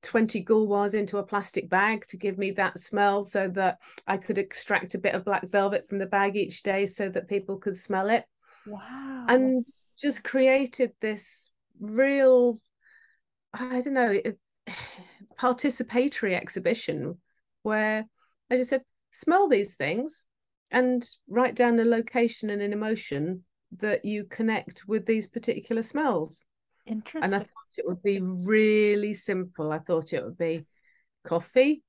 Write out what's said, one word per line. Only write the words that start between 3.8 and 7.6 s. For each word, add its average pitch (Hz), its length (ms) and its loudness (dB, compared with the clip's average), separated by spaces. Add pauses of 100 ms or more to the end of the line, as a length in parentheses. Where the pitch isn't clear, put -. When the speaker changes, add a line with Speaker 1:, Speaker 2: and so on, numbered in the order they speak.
Speaker 1:
I 196 100 0
could 190 200 -4
extract 196 560 -4
a 190 60 -4
bit 190 160 0
of 185 100 -4
black 196 220 -2
velvet 202 420 0
from 202 80 -6
the 190 80 -4
bag 196 300 0
each - 280 -4
day 196 220 0
so 196 240 -6
that 185 180 -6
people 196 300 -4
could 190 200 -6